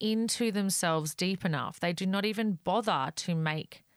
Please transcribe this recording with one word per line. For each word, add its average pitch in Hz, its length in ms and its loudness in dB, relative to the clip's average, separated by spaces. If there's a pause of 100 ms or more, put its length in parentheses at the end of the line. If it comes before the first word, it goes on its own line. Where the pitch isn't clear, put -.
into 220 520 0
themselves 170 640 0
deep 185 300 -2
enough. 147 360 -2
They 175 120 2
do 185 140 -2
not 196 180 2
even 214 400 0
bother 180 500 0
to - 200 -2
make 156 500 -4 (120)